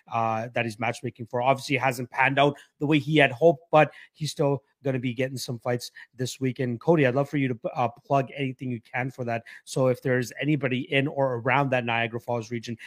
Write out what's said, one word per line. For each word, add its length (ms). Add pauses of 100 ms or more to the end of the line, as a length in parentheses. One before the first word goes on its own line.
(120)
uh, 420
that 120
he's 140
matchmaking 480
for. 140
Obviously, 340
it 60
hasn't 280
panned 300
out 160 (240)
the 80
way 100
he 200
had 140
hoped, 400
but 200 (220)
he's 180
still 320 (200)
gonna 160
be 140
getting 240
some 220
fights 320 (240)
this 240
weekend. 420
Cody, 240
I'd 80
love 160
for 80
you 120
to, 100 (160)
uh, 140 (140)
plug 320
anything 360
you 100
can 300
for 140
that. 180 (200)
So 240
if 140
there's 300 (100)
anybody 500
in 160
or 280
around 360
that 140
Niagara 340
Falls 300
region 380